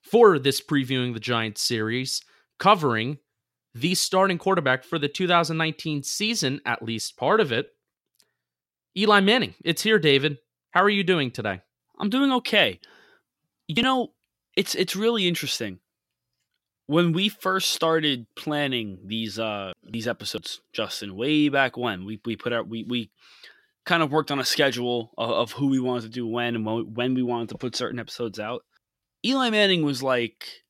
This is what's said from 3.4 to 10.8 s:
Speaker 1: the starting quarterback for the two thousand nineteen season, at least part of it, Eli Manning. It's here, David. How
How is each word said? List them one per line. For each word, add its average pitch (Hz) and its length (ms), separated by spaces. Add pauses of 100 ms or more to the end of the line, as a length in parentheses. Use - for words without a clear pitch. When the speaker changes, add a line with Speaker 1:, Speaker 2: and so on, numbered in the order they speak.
Speaker 1:
the 160 180
starting 190 460
quarterback 143 440
for 170 140
the 143 120
two 180 180
thousand 165 300
nineteen 156 440
season, 196 640
at 117 160
least 113 360
part 180 220
of 147 120
it, 110 160 (1300)
Eli 208 220
Manning. 196 340 (100)
It's 160 200
here, 214 160
David. 143 400 (320)
How 180 100